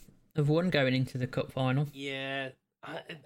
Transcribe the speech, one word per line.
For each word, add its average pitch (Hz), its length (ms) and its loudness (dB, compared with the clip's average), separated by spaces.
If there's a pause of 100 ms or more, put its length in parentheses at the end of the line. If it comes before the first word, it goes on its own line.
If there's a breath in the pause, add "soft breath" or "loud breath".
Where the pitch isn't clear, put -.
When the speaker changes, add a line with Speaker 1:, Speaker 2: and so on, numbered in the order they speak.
(360)
Speaker 1:
have 147 120 4
won 170 220 4
going 135 240 4
into 131 240 0
the 123 80 0
cup - 240 -4
final. 131 420 0
Speaker 2:
Yeah. 135 580 -6 (340)
Uh, 151 160 -10 (260)